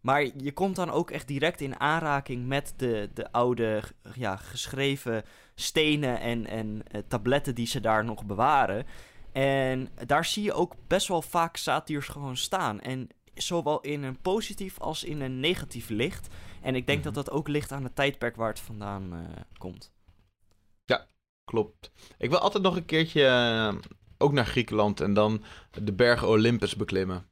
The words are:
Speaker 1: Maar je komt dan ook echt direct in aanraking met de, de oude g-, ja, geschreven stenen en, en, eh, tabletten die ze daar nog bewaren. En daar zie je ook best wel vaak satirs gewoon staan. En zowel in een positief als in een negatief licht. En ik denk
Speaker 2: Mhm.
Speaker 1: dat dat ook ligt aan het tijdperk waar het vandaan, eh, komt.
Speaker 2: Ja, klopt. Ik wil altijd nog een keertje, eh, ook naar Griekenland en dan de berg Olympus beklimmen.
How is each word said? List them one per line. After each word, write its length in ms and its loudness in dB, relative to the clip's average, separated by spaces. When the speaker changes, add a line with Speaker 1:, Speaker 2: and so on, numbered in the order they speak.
Speaker 1:
Maar 220 2
je 160 -4
komt 220 0
dan 160 -2
ook 200 0
echt 160 -8
direct 340 0
in 180 -6
aanraking 680 0
met 300 -2
de, 360 0
de 180 -8
oude 500 2
g-, 340 -16
ja, 200 -2
geschreven 880 -2
stenen 640 0
en, 280 -2
en, 340 -6
eh, 160 -6
tabletten 480 0
die 120 -2
ze 120 -4
daar 260 2
nog 200 -6
bewaren. 600 2
En 580 0
daar 200 2
zie 180 -2
je 100 0
ook 220 0
best 200 2
wel 140 0
vaak 360 -2
satirs 500 -2
gewoon 300 -8
staan. 420 -2
En 280 -6
zowel 480 -2
in 220 -6
een 180 -8
positief 580 -4
als 240 -6
in 180 -6
een 180 -4
negatief 500 -2
licht. 380 -2
En 140 -2
ik 120 -4
denk 160 2
Speaker 2:
Mhm. 100 -6
Speaker 1:
dat 120 -4
dat 100 -8
ook 120 0
ligt 240 -2
aan 120 -6
het 120 -8
tijdperk 400 0
waar 140 -2
het 100 -6
vandaan, 540 -8
eh, 280 -10
komt. 340 -14
Speaker 2:
Ja, 220 0
klopt. 460 -2
Ik 120 -2
wil 100 4
altijd 240 2
nog 120 4
een 100 -4
keertje, 400 4
eh, 500 4
ook 160 6
naar 120 4
Griekenland 560 2
en 120 2
dan 300 4
de 120 -2
berg 320 6
Olympus 500 4
beklimmen. 560 -2